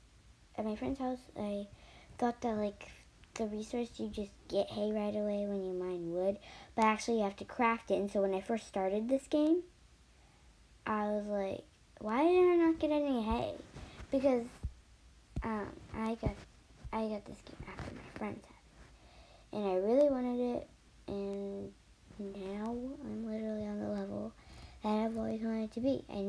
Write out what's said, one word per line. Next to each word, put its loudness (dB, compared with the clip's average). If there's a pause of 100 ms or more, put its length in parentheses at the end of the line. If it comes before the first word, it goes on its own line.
(560)
at -2
my 0
friend's -2
house, -2 (200)
I -2 (500)
thought 0
that, 0
like, -2 (460)
the 0
resource, -4
you -4
just -6 (180)
get 2
hay 0
right 0
away 0
when -2
you -2
mine -4
wood, 2 (360)
but 4
actually 2
you 2
have -4
to -10
craft 0
it. 4
And 0
so 2
when 2
I 0
first -2
started 0
this 2
game, 4 (1200)
I 0
was 0
like, -2 (340)
"Why 0
did 8
I 8
not 6
get 2
any 2
hay?" 0 (560)
Because, 4 (960)
um, -2 (260)
I 0
got, -2 (560)
I 0
got -4
this -14
game -12
after -10
my -14
friends -6
had -20
it, -18
and 0
I 2
really 6
wanted 0 (160)
it, -6 (400)
and -6 (480)
now -6 (280)
I'm -6
literally -4
on -4
the -2
level -4 (520)
that 2
I've 2
always -2
wanted -2
to -4
be. 2
I -4